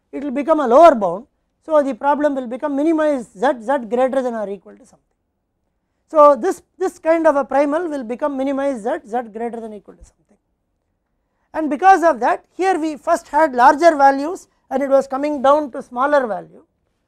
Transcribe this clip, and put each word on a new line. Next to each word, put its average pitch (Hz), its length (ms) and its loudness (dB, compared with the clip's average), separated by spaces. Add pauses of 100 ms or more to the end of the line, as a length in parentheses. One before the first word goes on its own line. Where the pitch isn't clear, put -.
(120)
it 277 100 -10
will 285 80 -6
become 285 300 0
a 262 80 -2
lower 311 260 8
bound. 202 320 -6 (400)
So, 302 160 2
the 269 120 -4
problem 285 420 -2
will 262 100 -8
become 269 300 -6
minimize 302 560 -2
z, 202 140 -4 (140)
z 262 180 -4 (160)
greater 254 280 -2
than 240 120 -6
or 208 140 -8
equal 202 280 -16
to 220 100 -20
something. - 320 -20 (880)
So, 294 300 6
this, 339 260 -4 (160)
this 359 220 -6
kind 320 260 0
of 294 80 4
a 277 100 -2
primal 294 440 -2
will 285 160 -8
become 269 320 -6
minimize 269 460 -4
z, 226 80 -4 (140)
z 240 180 -6 (100)
greater 226 280 -10
than 220 140 -14
equal 190 200 -20
to - 100 -20
something. - 200 -20 (1300)
And 302 180 -4
because 339 340 4
of 285 160 2
that, 285 240 -2 (120)
here 359 220 -2
we 302 180 -6
first 330 320 -4
had 294 260 0
larger 294 420 4
values 277 520 2 (220)
and 262 120 -2
it 269 80 -4
was 269 160 2
coming 277 360 -6
down 285 300 2
to 277 100 -12
smaller 269 440 -2
value. 180 360 -10 (460)